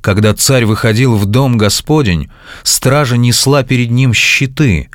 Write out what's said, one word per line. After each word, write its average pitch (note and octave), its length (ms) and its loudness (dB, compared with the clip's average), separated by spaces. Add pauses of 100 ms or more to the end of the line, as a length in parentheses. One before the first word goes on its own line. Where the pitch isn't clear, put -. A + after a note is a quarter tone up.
когда G#2 320 0
царь B2+ 320 0
выходил A2+ 500 0
в G2+ 100 0
дом A#2+ 320 0
Господень, G#2 720 0 (340)
стража B2+ 540 0
несла B2+ 460 2
перед B2 280 -2
ним B2 220 2
щиты, C3 800 0